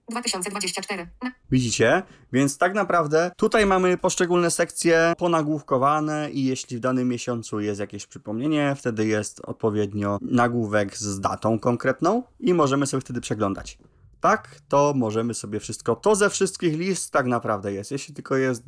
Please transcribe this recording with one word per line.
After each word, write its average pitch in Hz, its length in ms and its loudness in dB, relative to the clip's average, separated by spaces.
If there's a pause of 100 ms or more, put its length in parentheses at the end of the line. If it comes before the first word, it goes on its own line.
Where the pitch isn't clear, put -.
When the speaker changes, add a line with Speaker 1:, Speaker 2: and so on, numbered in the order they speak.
Speaker 1:
dwa 233 120 -6
tysiące 190 280 -4
dwadzieścia 190 320 -6
cztery, 185 260 -8 (160)
na- 254 80 -6 (200)
Speaker 2:
Widzicie? 127 520 2 (300)
Więc 135 240 2
tak 185 160 0
naprawdę 175 640 2
tutaj 214 280 2
mamy 185 320 4
poszczególne 175 540 2
sekcje 165 680 2
ponagłówkowane 151 1120 0
i 135 140 -2
jeśli 127 320 -4
w - 20 -8
danym 127 280 0
miesiącu 117 520 -4
jest 104 200 -2
jakieś 101 280 -10
przypomnienie, 139 720 -2
wtedy 110 260 -2
jest 107 400 -2
odpowiednio 101 760 -2
nagłówek 117 760 0
z 101 220 -6
datą 98 400 0
konkretną 131 640 0 (160)
i 180 140 2
możemy 139 340 2
sobie 131 140 -2
wtedy 120 200 -8
przeglądać. 104 560 -4 (440)
Tak, 208 340 0 (140)
to 143 260 4
możemy 113 380 0
sobie 107 260 -6
wszystko, - 360 -4
to 208 200 2
ze 196 140 4
wszystkich 180 480 0
list 180 340 -4
tak 139 140 2
naprawdę 107 480 -2
jest. 98 180 -8
Jeśli 143 220 -8
tylko - 220 -6
jest 131 320 0